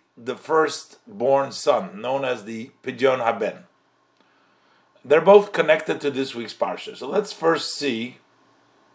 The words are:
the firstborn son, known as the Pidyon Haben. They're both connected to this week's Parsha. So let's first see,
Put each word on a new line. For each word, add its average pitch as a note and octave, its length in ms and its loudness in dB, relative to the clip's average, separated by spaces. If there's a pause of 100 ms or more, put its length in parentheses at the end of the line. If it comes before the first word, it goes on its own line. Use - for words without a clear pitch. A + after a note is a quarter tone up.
(180)
the A#2+ 180 -8
firstborn C3+ 1160 -2
son, G2+ 500 -2
known C3+ 240 -4
as A#2+ 200 -4
the A2+ 260 -10 (100)
Pidyon B2+ 380 0
Haben. G#2+ 460 -2 (1400)
They're D3 160 6
both G3 300 8
connected D#3 500 0
to C#3+ 80 -2
this C3 240 -4
week's A#2 220 -10
Parsha. - 420 -8
So B2 100 -12
let's F#3 240 -4
first D#3+ 440 -2
see, B2 420 -6 (760)